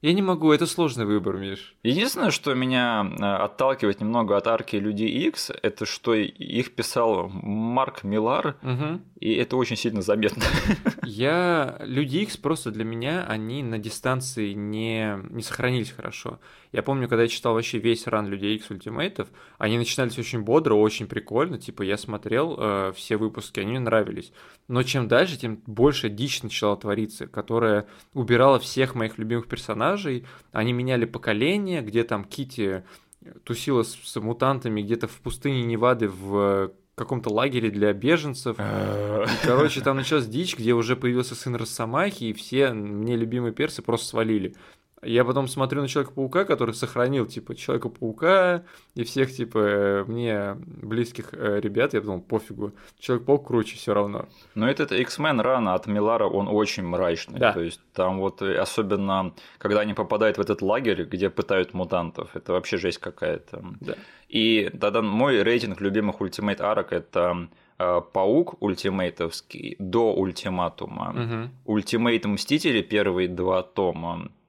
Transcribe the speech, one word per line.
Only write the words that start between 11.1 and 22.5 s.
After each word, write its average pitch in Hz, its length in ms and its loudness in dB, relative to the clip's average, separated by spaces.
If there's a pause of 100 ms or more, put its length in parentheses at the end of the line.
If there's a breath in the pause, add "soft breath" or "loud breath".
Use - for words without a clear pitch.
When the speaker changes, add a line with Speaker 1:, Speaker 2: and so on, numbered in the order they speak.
Speaker 1:
Люди 135 320 -2
Икс 202 200 -2
просто 147 340 -2
для 107 120 -4
меня, 120 440 -4
они 110 360 -4
на 113 140 -4
дистанции 113 760 -2
не, 107 640 -2 (120)
не 117 120 -8
сохранились 123 500 -2
хорошо. - 480 -10 (340 loud breath)
Я 123 100 -2
помню, 135 240 0
когда 117 160 4
я 117 60 4
читал 117 240 0
вообще 117 240 0
весь 110 300 2
ран 107 200 0
Людей 101 300 -2
Икс - 140 -12
Ультимейтов, 113 580 -6 (280 loud breath)
они 113 200 2
начинались 120 420 0
очень 117 220 -4
бодро, 127 340 4
очень 107 320 4
прикольно, 123 500 -2
типа, - 260 -8
я 98 140 0
смотрел, 113 640 -2